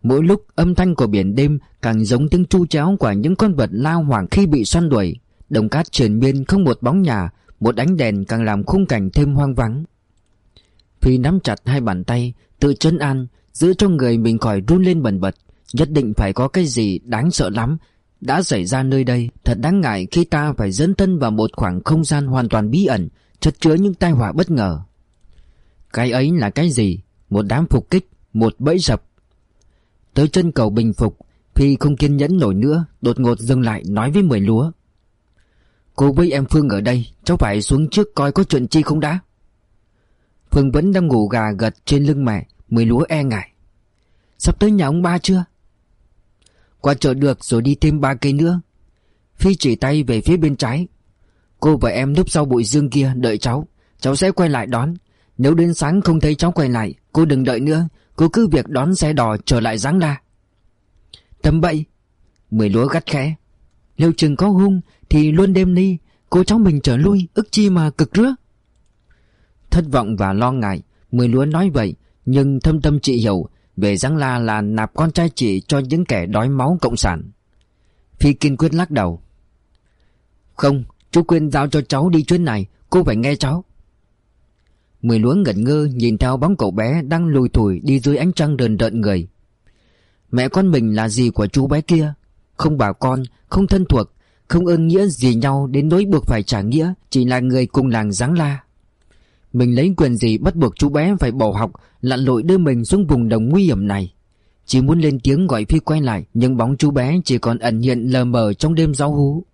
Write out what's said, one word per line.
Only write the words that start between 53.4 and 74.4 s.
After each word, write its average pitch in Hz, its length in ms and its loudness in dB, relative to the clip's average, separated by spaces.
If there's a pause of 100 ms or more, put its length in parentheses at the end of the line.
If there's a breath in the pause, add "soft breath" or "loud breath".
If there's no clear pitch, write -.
cháu 135 160 -2
sẽ 185 160 0
quay 180 180 0
lại 123 180 -2
đón. 127 260 -4 (440)
Nếu 139 160 2
đến 170 200 2
sáng 160 280 0
không 165 180 2
thấy 151 160 0
cháu 165 160 0
quay 151 180 0
lại, 113 240 -4 (200)
cô 160 120 4
đừng 135 180 0
đợi 123 160 -2
nữa, 156 280 0 (280)
cô 160 140 2
cứ 220 180 2
việc 143 200 0
đón 147 280 0
xe 156 180 -2
đò 113 320 0
trở 120 140 0
lại 113 180 -2
Giáng 139 200 -2
La." 151 240 -2 (1200 loud breath)
"Tầm 156 200 2
bậy!" 156 240 -2 (640)
Mười 107 180 0
lúa 113 180 2
gắt 160 180 -2
khẽ: 151 300 -4 (600)
"Nếu 165 200 4
chừng 147 180 2
có 185 140 0
hung 185 320 2 (280 soft breath)
thì 151 220 4
luôn 190 220 4
đêm 185 220 2
đi, 185 220 2 (320)
cô 180 140 4
cháu 208 160 2
mình 165 220 4
trở 120 160 0
lui, 180 360 2
ức 214 180 -2
chi 208 180 2
mà 165 200 2
cực - 240 -2
rứa." 247 220 2 (1300)
Thất 170 220 2
vọng 113 240 0
và 98 180 -2
lo 117 180 0
ngại, 104 300 -4 (300)
Mười 120 160 2
lúa 127 180 2
nói 160 240 0
vậy, 110 260 -2 (300)
nhưng 135 340 2
thâm 160 220 0
tâm 147 180 0
chị 131 180 0
hiểu, 101 320 -2 (280)
về 101 200 0
Giáng 143 200 -2
La 131 220 -2
là 110 220 -2